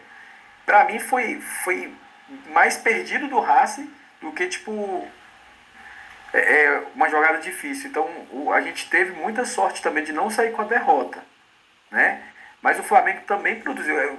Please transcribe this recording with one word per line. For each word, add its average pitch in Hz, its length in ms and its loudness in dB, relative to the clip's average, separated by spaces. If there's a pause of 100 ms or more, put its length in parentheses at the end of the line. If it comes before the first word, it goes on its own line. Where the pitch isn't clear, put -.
(640)
Pra 202 200 6
mim 214 120 -2
foi, 240 420 -2
foi - 540 -4 (580)
mais 175 260 4
perdido 233 500 -2
do 233 120 0
Racing 143 520 2 (300)
do 156 100 -10
que, 180 160 -4
tipo, 208 600 -6 (1300)
é, - 60 2
é, 143 440 4 (120)
uma 151 140 2
jogada 156 280 2
difícil. 147 520 -8
Então, 151 160 -2 (260)
o, 135 200 -4
a - 80 4
gente 160 300 -6
teve 185 220 2
muita 214 340 -4
sorte 190 360 -2
também 151 220 -2
de 151 80 -8
não 170 180 -2
sair 226 220 0
com 220 120 -4
a - 20 -6
derrota, 208 580 0 (680)
né? 131 320 0 (380)
Mas - 180 2
o - 40 -6
Flamengo 190 440 4
também 202 320 -2
produziu. 151 400 -2
É, - 200 -2